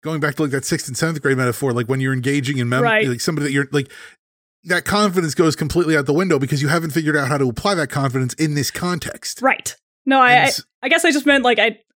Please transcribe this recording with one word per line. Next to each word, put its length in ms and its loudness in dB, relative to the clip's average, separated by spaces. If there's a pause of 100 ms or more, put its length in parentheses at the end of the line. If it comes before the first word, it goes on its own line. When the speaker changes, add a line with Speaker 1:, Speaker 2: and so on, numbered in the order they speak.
Speaker 1:
going 180 -6
back 160 -2
to, 60 -2
like, 100 0
that 120 -4
sixth 240 -4
and 80 -10
seventh 260 -2
grade 140 2
metaphor, 360 -2
like, 160 -2
when 120 0
you're 140 -2
engaging 440 -2
in 100 -2
mem-, 140 0
Speaker 2:
Right. 240 2
Speaker 1:
like, 140 -2
somebody 260 -2
that 60 -2
you're, 200 0
like, 200 -2 (720)
that 200 -2
confidence 500 0
goes 220 2
completely 400 0
out 100 0
the 60 0
window 260 2
because 240 -2
you 60 0
haven't 220 0
figured 260 0
out 100 0
how 100 0
to 120 2
apply 260 -2
that 160 -2
confidence 440 -2
in 200 -2
this 160 -2
context. 720 -8
Speaker 2:
Right. 320 -2 (320)
No, 140 4
I, 120 6
Speaker 1:
And 120 6
Speaker 2:
I, 40 2
Speaker 1:
s- 140 -4 (200)
Speaker 2:
I 60 2
guess 160 4
I 60 6
just 160 2
meant, 180 4
like, 140 4
I, 200 2 (180)